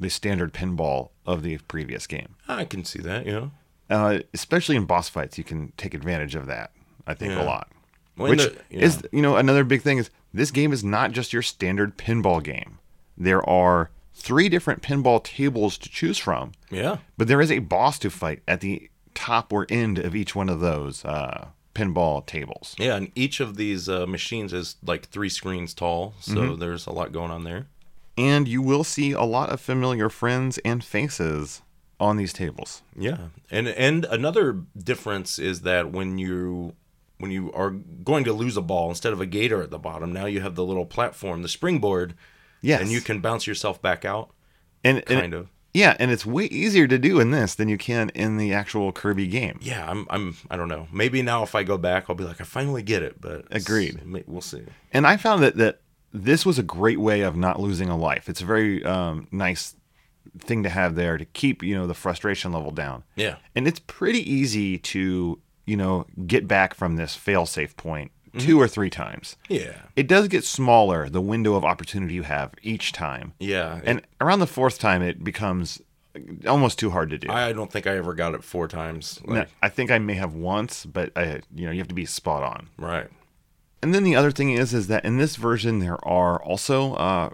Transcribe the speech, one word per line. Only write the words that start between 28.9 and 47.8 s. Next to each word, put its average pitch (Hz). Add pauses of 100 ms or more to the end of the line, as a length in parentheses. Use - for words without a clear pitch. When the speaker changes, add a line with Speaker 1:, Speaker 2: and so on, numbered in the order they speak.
Speaker 1:
a -
lot 120
of -
familiar 127
friends 123
and 117
faces 80 (380)
on 104
these 98
tables. - (160)
Speaker 2:
Yeah, 95 (220)
and, 113
and 135
another 131 (140)
difference 101
is 87
that 90
when 95
you, 90 (440)
when 98
you 95
are 95
going 98
to 117
lose 113
a 101
ball, 87
instead 98
of 95
a 95
gator 104
at 73
the 78
bottom, 80
now 92
you 101
have 95
the 90
little 90
platform, 95
the 87
springboard, 101 (480)
Speaker 1:
Yes. 131
Speaker 2:
and 98
you 117
can 110
bounce 113
yourself 101
back 90
out, 101 (520)
Speaker 1:
And, 131
and 120
Speaker 2:
kind 87
of. 87 (260)
Speaker 1:
Yeah, 190
and 127
it's 117
way 135
easier 180
to 131
do 151
in 117
this 143
than 110
you 104
can 117